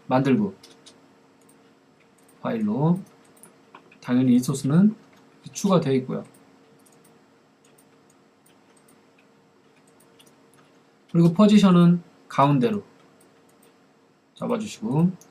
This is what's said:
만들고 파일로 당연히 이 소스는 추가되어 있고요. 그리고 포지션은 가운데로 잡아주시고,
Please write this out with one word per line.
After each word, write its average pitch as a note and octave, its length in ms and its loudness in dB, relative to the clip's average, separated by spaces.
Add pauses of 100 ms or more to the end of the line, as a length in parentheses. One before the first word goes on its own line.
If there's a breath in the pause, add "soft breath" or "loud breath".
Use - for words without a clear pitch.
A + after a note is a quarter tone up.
만들고 B2+ 480 -2 (1900)
파일로 B2 580 -2 (1000)
당연히 B2 380 0
이 - 20 2
소스는 D#3 560 0 (560)
추가되어 E3+ 420 -2
있고요. A2 300 -6 (4000)
그리고 E3+ 200 2
포지션은 F3+ 720 4 (260)
가운데로 B2 560 0 (1500)
잡아주시고, A#2+ 800 -4 (180)